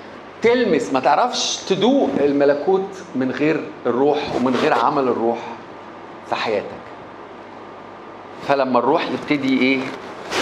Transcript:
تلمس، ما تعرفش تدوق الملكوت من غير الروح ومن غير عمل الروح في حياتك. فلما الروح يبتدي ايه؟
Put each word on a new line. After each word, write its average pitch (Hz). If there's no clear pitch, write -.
تلمس، 220
ما 131
تعرفش 160
تدوق 226
الملكوت 143
من 127
غير 147
الروح 135
ومن 123
غير 156
عمل 127
الروح 117
في 113
حياتك. 101
فلما 131
الروح 139
يبتدي 131
ايه؟ 131